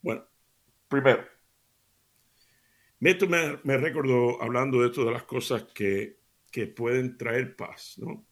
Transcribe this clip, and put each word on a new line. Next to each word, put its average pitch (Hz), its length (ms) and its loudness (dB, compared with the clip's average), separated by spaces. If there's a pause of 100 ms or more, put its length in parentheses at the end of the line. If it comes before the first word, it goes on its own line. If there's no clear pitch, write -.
Bueno, 113 220 -6 (640)
primero, 135 380 4 (1700)
esto 180 280 4
me, 160 360 0
me 143 120 2
recordó, 131 680 2
hablando 123 380 0
de 123 60 4
esto, 120 180 0
de 113 80 0
las 120 120 -6
cosas 120 400 -4 (100)
que, 101 420 -2 (340)
que 110 180 -6
pueden 123 500 -2
traer 123 360 -4
paz, - 440 -14
¿no? - 340 -12